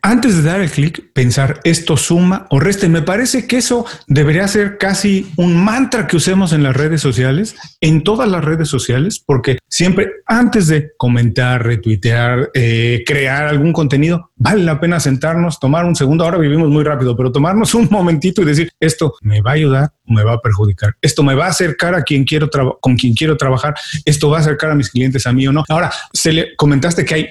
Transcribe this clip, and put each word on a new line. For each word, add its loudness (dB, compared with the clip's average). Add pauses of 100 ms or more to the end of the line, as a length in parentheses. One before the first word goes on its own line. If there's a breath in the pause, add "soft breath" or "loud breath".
antes 2
de 2
dar 0
el -2
clic, -4
pensar, 0
¿esto 0
suma 0
o 2
resta? 0
Y 2
me 2
parece -2
que -2
eso -2 (200 loud breath)
debería 2
ser 0
casi 0
un 2
mantra 0
que 2
usemos 2
en 2
las 0
redes 0
sociales, -2 (240 loud breath)
en 2
todas 0
las -2
redes -2
sociales, -2
porque 0 (100)
siempre 0 (160)
antes 2
de 0
comentar, 0
retuitear, 0
eh, 0
crear -2
algún 0
contenido, 0
vale 0
la 0
pena 0
sentarnos, -2
tomar 0
un 0
segundo. 2
Ahora 0
vivimos 2
muy 2
rápido, 0
pero 0
tomarnos 0
un 2
momentito 0
y 2
decir, 0
"¿Esto -2
me 0
va 0
a 0
ayudar 0 (140)
o 0
me 4
va 2
a -4
perjudicar? 0
¿Esto 0
me 2
va 0
a -2
acercar -2
a -2
quien 0
quiero -2
traba-, -2
con 0
quien 0
quiero -2
trabajar? -2 (300 loud breath)
¿Esto 0
va 2
a 0
acercar 0
a -2
mis 0
clientes -2
a 0
mí 2
o 0
no?". 0
Ahora, 0 (220 loud breath)
se 0
le, -2
comentaste 2
que -2
hay -2